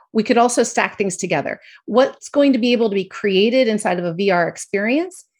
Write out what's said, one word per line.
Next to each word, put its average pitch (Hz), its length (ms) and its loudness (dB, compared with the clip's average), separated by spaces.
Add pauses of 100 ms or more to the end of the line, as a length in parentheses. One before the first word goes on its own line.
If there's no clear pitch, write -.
(140)
We 220 100 2
could 220 140 2
also 240 260 2
stack 214 340 -2
things 196 200 -4
together. 175 420 -4 (260)
What's - 440 0
going 285 240 2
to 226 60 0
be 240 120 0
able 233 180 2
to 196 60 -4
be 190 100 -2
created 214 600 0
inside 208 320 -2
of 175 60 -4
a 170 80 -4
V 196 180 0
R 175 160 2
experience 247 800 -4 (140)